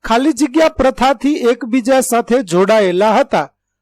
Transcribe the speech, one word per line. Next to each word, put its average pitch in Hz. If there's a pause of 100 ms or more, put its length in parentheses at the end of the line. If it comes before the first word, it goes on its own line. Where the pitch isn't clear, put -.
ખાલી 269
જગ્યા 302
પ્રથાથી 262
એકબીજા 247
સાથે 233
જોડાયેલા 196
હતા. 226 (360)